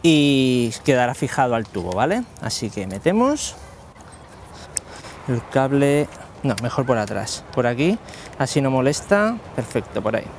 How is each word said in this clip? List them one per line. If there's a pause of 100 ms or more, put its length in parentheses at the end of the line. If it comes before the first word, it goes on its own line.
y (120)
quedará
fijado
al
tubo,
¿vale? (180)
Así
que
metemos (1700)
el (100)
cable, (340)
no,
mejor
por
atrás, (100)
por
aquí, (400)
así
no
molesta, (180)
perfecto,
por
ahí. (120)